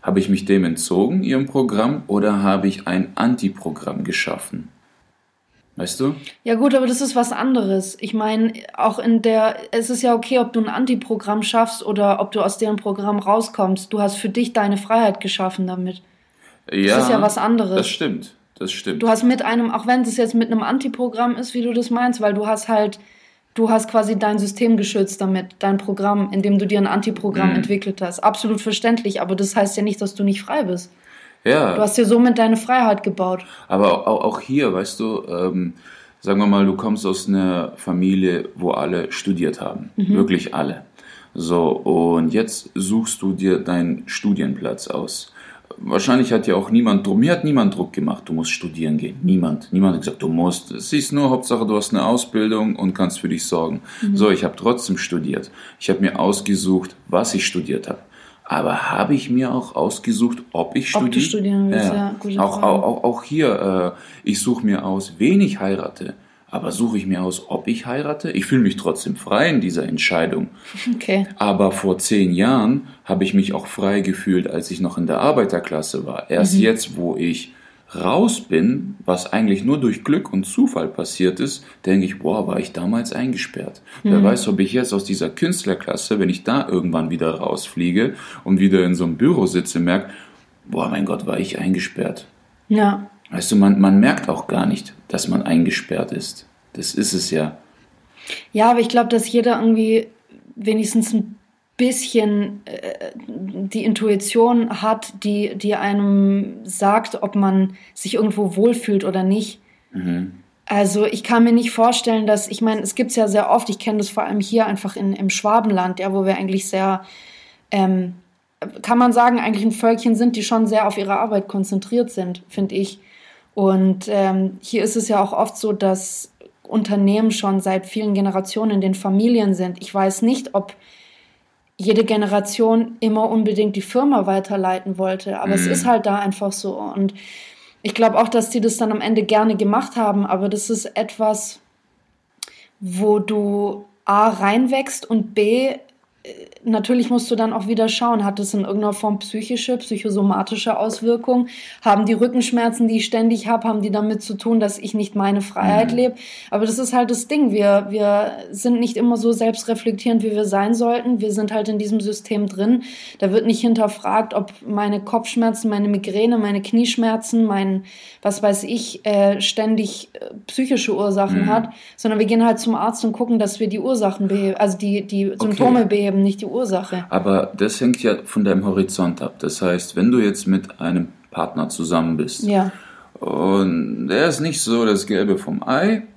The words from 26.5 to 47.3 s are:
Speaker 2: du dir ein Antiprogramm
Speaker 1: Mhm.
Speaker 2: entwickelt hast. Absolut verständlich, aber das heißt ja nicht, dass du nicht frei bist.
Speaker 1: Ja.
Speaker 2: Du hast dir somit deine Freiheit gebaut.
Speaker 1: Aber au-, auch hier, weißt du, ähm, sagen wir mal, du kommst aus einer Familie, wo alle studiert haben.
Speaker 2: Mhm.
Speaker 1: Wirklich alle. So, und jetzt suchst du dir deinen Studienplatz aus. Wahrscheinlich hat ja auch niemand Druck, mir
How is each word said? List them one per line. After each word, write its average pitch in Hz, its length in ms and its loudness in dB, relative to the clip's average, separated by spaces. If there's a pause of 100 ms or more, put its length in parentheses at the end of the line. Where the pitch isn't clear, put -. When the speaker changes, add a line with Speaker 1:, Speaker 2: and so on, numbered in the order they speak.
Speaker 2:
du 202 80 0
dir 202 120 2
ein 196 80 4
Antiprogramm 202 640 0
Speaker 1:
Mhm. 175 60 0
Speaker 2:
entwickelt 196 460 -2
hast. 180 180 -6
Absolut 214 400 0
verständlich, 226 640 0
aber 180 120 -2
das 190 220 0
heißt 196 220 2
ja 202 40 0
nicht, 208 200 -2
dass 196 120 -4
du 202 100 -2
nicht 196 180 0
frei 285 220 -2
bist. 180 280 -6 (500)
Speaker 1:
Ja. 123 320 4
Speaker 2:
Du - 60 0
hast 208 160 2
dir 240 80 4
somit 233 340 6
deine 226 200 4
Freiheit 226 440 2
gebaut. 185 440 -4 (200)
Speaker 1:
Aber 95 400 2
au-, 110 140 2
auch - 200 -2
hier, 131 340 0
weißt 95 260 -6
du, 110 260 -4
ähm, 90 460 -2 (480)
sagen 98 180 0
wir 104 80 6
mal, 101 200 6
du 95 100 2
kommst 107 300 -2
aus 92 220 -2
einer 92 480 0
Familie, 92 800 0
wo 90 160 -2
alle 85 380 -2
studiert 85 520 -2
haben. - 340 -10
Speaker 2:
Mhm. 196 160 0
Speaker 1:
Wirklich - 420 2
alle. 71 280 -4 (520)
So, 85 360 0
und 82 640 2
jetzt - 400 -2
suchst 190 480 -2
du 95 100 -2
dir 92 260 2
deinen 87 480 -2
Studienplatz 78 840 -4
aus. - 440 -8 (460)
Wahrscheinlich 123 520 2
hat 110 160 2
ja 90 100 2
auch 98 140 -2
niemand 107 360 4
Druck, 95 100 2
mir 135 160 4